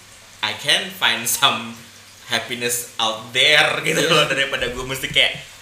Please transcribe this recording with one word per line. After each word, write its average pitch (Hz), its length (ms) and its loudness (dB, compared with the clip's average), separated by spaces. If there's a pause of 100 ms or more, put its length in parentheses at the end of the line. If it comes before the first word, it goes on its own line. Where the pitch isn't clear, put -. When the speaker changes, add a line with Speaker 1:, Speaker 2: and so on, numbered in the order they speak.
(400)
Speaker 1:
I 107 160 -4
can 180 340 0
find 117 360 0
some 117 500 0 (500)
happiness 120 720 -4
out 117 340 -4
there 147 500 4
gitu 160 180 0
Speaker 2:
Iya. 147 100 2
Speaker 1:
loh, 151 160 4
daripada 135 420 -2
gue 123 180 -6
mesti 135 240 -6
kayak, 135 240 2 (280)